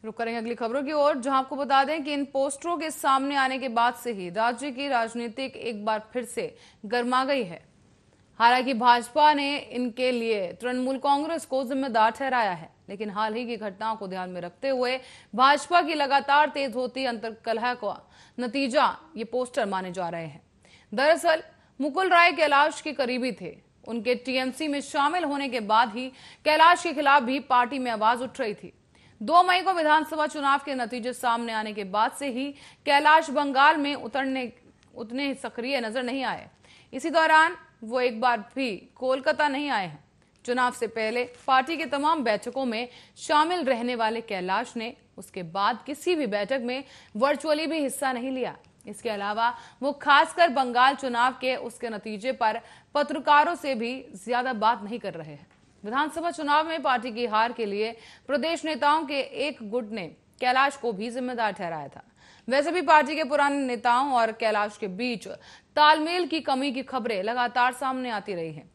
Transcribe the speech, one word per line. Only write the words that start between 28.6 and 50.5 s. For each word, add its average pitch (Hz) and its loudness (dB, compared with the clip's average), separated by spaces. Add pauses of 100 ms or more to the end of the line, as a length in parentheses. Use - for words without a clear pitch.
दो 320 6
मई 359 4
को 370 0
विधानसभा 311 2
चुनाव 277 0
के 277 -6
नतीजे 247 -6
सामने 233 -2
आने 214 -4
के 208 -8
बाद 208 0
से 285 -6
ही 269 -6 (320)
कैलाश 302 6
बंगाल 285 4
में 285 -2
उतरने, 262 -4 (420)
उतने 254 -6
सक्रिय 247 -4
नजर 233 -4
नहीं 254 -4
आए। 202 -6 (420)
इसी 285 -4
दौरान 320 4 (280)
वो 233 -2
एक 247 0
बार 233 0
भी 247 -4 (180)
कोलकाता 285 0
नहीं 285 -4
आए 208 -2
हैं। 151 -16 (400)
चुनाव 247 0
से 233 -6
पहले 226 -4 (220)
पार्टी 262 2
के 311 -4
तमाम 285 0
बैठकों 233 -2
में 240 -4 (280)
शामिल 320 2
रहने 240 0
वाले 226 -2
कैलाश 196 -4
ने 226 -8 (200)
उसके 185 -12
बाद 196 -2
किसी 349 -2
भी 302 -2
बैठक 208 -2
में 254 -6 (320)
वर्चुअली 302 0
भी 311 -2
हिस्सा 262 -2
नहीं 247 -6
लिया। 247 -6 (300)
इसके 208 -10
अलावा 214 -2 (260)
वो 277 0
खासकर 311 6
बंगाल 254 4